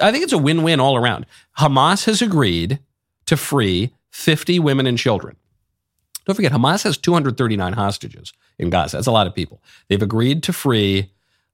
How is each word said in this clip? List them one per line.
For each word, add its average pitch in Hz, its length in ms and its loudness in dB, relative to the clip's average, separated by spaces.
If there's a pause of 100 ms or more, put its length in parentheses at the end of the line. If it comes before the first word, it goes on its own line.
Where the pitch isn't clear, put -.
I 208 100 4
think 285 140 -2
it's 359 80 -4
a 208 60 2
win-win 160 420 2
all 131 160 2
around. 120 300 -2 (320)
Hamas 147 480 2
has 214 140 0
agreed 127 600 0 (460)
to 160 100 2
free 110 560 0 (180)
fifty 170 500 0
women 135 260 2
and 123 100 0
children. 113 380 -2 (920)
Don't 196 120 -2
forget, 170 160 2
Hamas 147 320 2
has 180 120 0
two - 160 0
hundred 139 240 0
thirty-nine 104 360 -2
hostages - 600 -6 (280)
in 87 100 -2
Gaza. 82 260 -2
That's 113 120 -2
a 123 40 2
lot 107 140 4
of 85 80 -8
people. - 260 -10 (280)
They've 101 120 0
agreed 113 440 0
to 185 80 -4
free 98 580 0 (440)